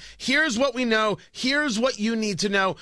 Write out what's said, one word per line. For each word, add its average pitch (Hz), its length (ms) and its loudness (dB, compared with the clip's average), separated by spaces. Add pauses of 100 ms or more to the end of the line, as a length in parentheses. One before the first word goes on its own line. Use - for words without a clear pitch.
(180)
Here's 277 400 0
what 262 160 2
we 247 120 -2
know. 220 320 2 (160)
Here's 277 440 0
what 247 220 0
you 226 160 0
need 208 240 -2
to 202 80 0
know. 196 340 0